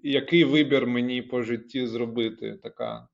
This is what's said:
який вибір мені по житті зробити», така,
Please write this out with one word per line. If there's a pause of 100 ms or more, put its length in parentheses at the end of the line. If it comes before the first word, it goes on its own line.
який
вибір
мені
по
житті
зробити»,
така,